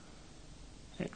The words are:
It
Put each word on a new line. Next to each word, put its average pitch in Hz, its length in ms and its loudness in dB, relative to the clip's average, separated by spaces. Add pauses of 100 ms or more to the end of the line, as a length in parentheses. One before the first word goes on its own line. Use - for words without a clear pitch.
(1000)
It - 180 8